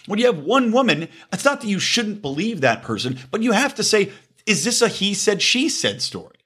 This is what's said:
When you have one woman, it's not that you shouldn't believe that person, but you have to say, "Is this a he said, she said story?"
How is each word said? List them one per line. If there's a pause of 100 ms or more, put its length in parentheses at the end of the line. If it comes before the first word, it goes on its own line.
When
you
have
one
woman, (240)
it's
not
that
you
shouldn't
believe
that
person, (120)
but
you
have
to
say, (320)
"Is
this
a
he
said,
she
said
story?"